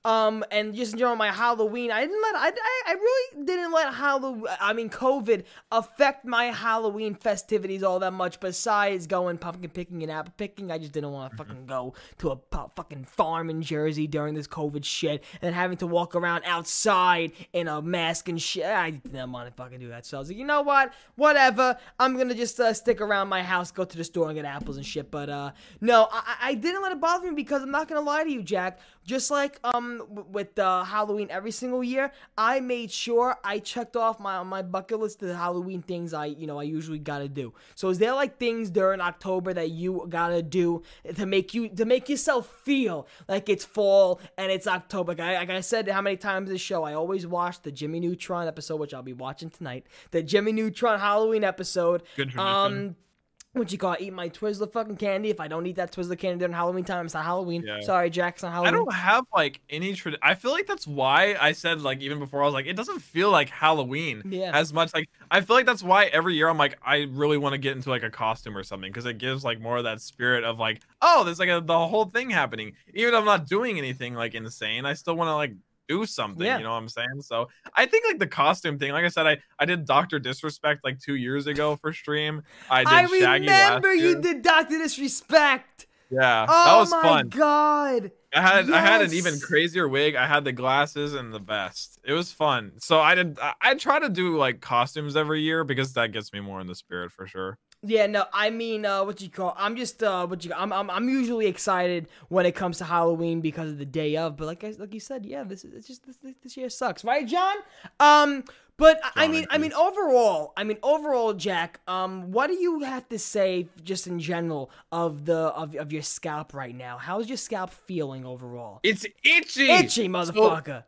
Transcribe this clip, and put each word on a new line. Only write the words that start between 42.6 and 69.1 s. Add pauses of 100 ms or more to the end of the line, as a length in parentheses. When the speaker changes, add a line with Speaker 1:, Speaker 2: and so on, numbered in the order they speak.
Speaker 1:
feel (220)
like
it's
fall (180)
and
it's
October?
Like
I,
like
I
said,
how
many
times
this
show,
I
always
watch
the
Jimmy
Neutron
episode,
which
I'll
be
watching
tonight. (260)
The
Jimmy
Neutron
Halloween
episode. (140)
Speaker 2:
Good
tradition.
Speaker 1:
Um, (560)
what
you
call
it?
Eat
my
Twizzler
fucking
candy.
If
I
don't
eat
that
Twizzler
candy
during
Halloween
time,
it's
not
Halloween.
Speaker 2:
Yeah.
Speaker 1:
Sorry,
Jack,
it's
not
Speaker 2:
I
Speaker 1:
Halloween.
Speaker 2:
don't
have, (100)
like,
any
trad-,
I
feel
like
that's
why
I
said,
like,
even
before,
I
was
like,
"It
doesn't
feel
like
Halloween
Speaker 1:
Yeah.
Speaker 2:
as
much."
Like, (240)
I
feel
like
that's
why
every
year
I'm
like,
"I
really
wanna
get
into,
like,
a
costume
or
something,"
'cause
it